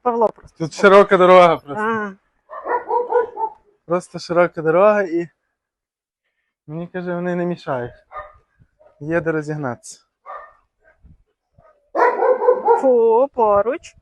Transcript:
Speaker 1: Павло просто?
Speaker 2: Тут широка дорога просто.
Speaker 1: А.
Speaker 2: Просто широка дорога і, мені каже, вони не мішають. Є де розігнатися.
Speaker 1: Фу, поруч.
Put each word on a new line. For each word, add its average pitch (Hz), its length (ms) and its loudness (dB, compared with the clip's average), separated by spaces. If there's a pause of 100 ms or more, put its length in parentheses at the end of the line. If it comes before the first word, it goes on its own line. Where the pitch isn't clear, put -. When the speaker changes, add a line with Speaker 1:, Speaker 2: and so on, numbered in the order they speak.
Speaker 1:
Павло 233 260 0
просто? - 300 -20
Speaker 2:
Тут 156 160 -8
широка 196 420 6
дорога 180 400 6
просто. 143 280 -8
Speaker 1:
А. 214 280 -6 (1700)
Speaker 2:
Просто 175 320 -6
широка 170 440 -2
дорога 196 400 2
і, 170 260 -6 (1400)
мені 165 200 -14
каже, 180 280 -10
вони 175 200 -6
не 175 100 -4
мішають. 135 480 -8 (1080)
Є 165 200 -6
де 165 120 -4
розігнатися. 151 680 -8 (2750)
Speaker 1:
Фу, 240 540 2
поруч. 214 680 -2